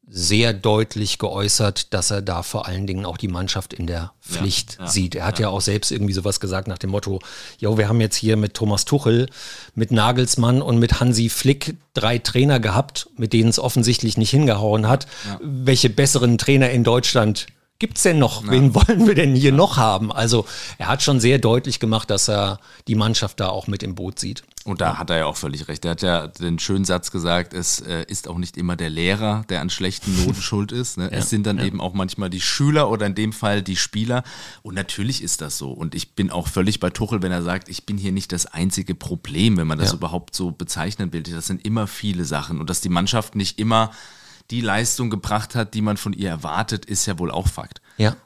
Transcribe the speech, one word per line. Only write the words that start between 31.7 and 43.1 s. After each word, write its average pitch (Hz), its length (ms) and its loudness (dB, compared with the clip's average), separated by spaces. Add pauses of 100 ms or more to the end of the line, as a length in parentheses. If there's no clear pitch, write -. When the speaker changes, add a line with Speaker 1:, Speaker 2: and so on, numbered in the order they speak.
Speaker 2:
auch 90 140 -6
manchmal 92 380 -4
die 92 100 -6
Schüler 143 480 2
oder 104 160 0
in 101 80 -2
dem 110 180 -2
Fall 104 300 0
die 92 140 -6
Spieler. 117 480 -2 (400)
Und 90 100 -14
natürlich 101 480 -4
ist - 200 -4
das 78 180 -8
so. 69 120 -8
Und 78 220 -8
ich - 220 -8
bin 95 160 0
auch 87 160 -4
völlig 104 320 0
bei 92 100 0
Tuchel, 104 320 -2
wenn 92 100 -2
er 87 120 -2
sagt, 90 260 -6
„Ich - 160 -12
bin 101 140 -4
hier 95 120 -4
nicht 95 200 -4
das 90 160 -4
einzige 90 480 -2
Problem“, 92 600 0
wenn 80 100 0
man 78 100 -2
das - 140 0
Speaker 1:
Ja. 85 60 -6
Speaker 2:
überhaupt 85 380 -8
so 90 140 -4
bezeichnen 82 640 -6
will. 85 80 -6
Das 82 240 -10
sind - 180 -6
immer 107 220 -2
viele 95 400 -4
Sachen. 73 340 -4
Und 80 120 -6
dass 85 100 -4
die 92 80 -4
Mannschaft 98 460 0